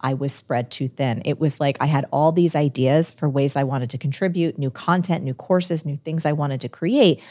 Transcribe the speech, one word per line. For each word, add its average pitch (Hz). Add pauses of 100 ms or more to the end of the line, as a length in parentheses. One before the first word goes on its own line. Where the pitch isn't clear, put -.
I 135
was 135
spread 123
too 135
thin. 123
It 147
was 151
like 139
I -
had 143
all 151
these 170
ideas 147
for -
ways 139
I 139
wanted 127
to 127
contribute, 170
new 135
content, 170
new 131
courses, 180
new 147
things 160
I 151
wanted 143
to 139
create, 202